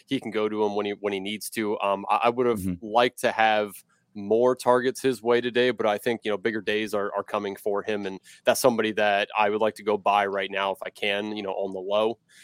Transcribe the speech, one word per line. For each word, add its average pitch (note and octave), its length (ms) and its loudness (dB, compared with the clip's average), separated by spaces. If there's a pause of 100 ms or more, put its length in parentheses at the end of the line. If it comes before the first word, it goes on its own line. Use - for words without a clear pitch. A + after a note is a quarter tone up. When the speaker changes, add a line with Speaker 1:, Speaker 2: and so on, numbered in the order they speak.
Speaker 1:
he - 140 -2
can A2+ 120 -10
go G#2+ 160 0
to G#2+ 160 -2
him G#2 120 0
when G#2 100 0
he, G#2 80 -2
when G2 180 -4
he G2 80 -2
needs G2+ 300 -8
to. G#2+ 300 -2
Um, G2 300 0
I, G#2 160 2
I A#2+ 40 4
would A#2+ 160 0
have A#2 140 0
Speaker 2:
Mm-hmm. F2+ 260 -6
Speaker 1:
liked A#2 360 0
to A#2+ 100 2
have G#2+ 420 2 (400)
more A2+ 420 2
targets B2 460 2
his B2+ 200 0
way A#2+ 200 2
today, B2 280 2
but A2 160 -2
I G#2 120 2
think, A#2 260 -4
you G#2+ 80 -2
know, G2+ 60 0
bigger G#2+ 240 -4
days G#2+ 320 -2
are, G2+ 220 -2
are G2+ 80 -2
coming G2+ 340 -4
for G2+ 260 -4
him, G#2 220 -4
and F#2+ 140 -8 (260)
that's A#2+ 160 4
somebody A2 320 2
that G#2 340 2 (100)
I G#2+ 120 4
would G#2+ 120 0
like G#2+ 140 2
to G#2+ 80 -18
go G#2 140 2
buy G2+ 280 4
right G2 240 -2
now G2 220 0
if F#2 100 -6
I - 80 -12
can, G#2 460 -2
you G#2 80 -6
know, F#2+ 80 -6
on G2 200 -6
the F#2+ 80 -8
low. G#2 380 0 (260)